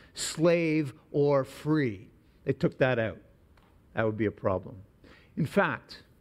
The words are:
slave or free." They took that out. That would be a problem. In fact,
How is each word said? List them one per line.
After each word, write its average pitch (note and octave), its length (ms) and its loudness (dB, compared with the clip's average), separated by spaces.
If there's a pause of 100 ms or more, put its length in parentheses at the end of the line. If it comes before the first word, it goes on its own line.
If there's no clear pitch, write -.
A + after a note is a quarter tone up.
(120)
slave D#3+ 800 0 (200)
or C#3+ 320 4
free." C3+ 640 -2 (340)
They C3+ 100 -2
took - 260 -2
that B2+ 200 2
out. G#2 200 -2 (760)
That A2+ 120 0
would A2 120 -2
be A2 80 0
a G2+ 60 0
problem. F#2 460 -4 (560)
In D3+ 120 -2
fact, - 560 -2 (180)